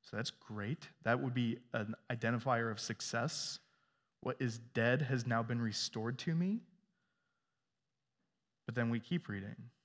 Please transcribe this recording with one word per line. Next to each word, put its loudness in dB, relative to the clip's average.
So -10
that's -2
great. -6
That 4
would -2
be 2
an -2
identifier 2
of -4
success. -4
What -2
is 0
dead 4
has 2
now 2
been 0
restored -2
to 0
me. 2
But -6
then 2
we 2
keep -2
reading. -6